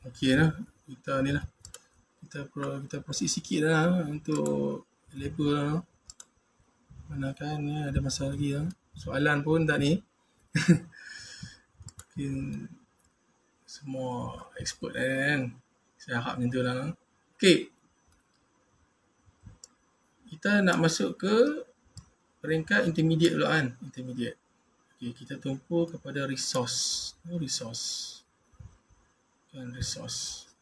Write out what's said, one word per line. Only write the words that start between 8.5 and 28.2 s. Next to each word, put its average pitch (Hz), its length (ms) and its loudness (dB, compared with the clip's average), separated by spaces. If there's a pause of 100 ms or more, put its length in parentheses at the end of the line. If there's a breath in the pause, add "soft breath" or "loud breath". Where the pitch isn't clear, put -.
lah. 156 100 -2 (300)
Soalan 143 480 2
pun 160 180 4
tak 151 160 2
ni. 143 220 4 (560)
<laughs> - 240 6 (1400 loud breath)
Mungkin 139 480 -4 (960)
semua 127 800 -8 (160)
expert - 400 -6
kan. 135 560 0 (480)
Saya 120 160 -4
harap 123 240 -4
macam 123 80 2
tu 127 160 0
lah. 123 140 -2 (580)
Okey. - 320 6 (2750)
Kita 202 320 4
nak 170 160 4
masuk 165 340 2
ke 202 200 2 (1040)
peringkat 160 480 2
intermediate 160 480 4
pula 151 160 2
kan. 151 140 4 (180)
Intermediate. 127 520 -6 (600)
Okey, 120 160 -8
kita - 240 -14
tumpu 165 500 -2
kepada 139 400 -6
resource. - 840 -2 (160)
Oh, 175 100 -4
resource. - 760 -6 (1400)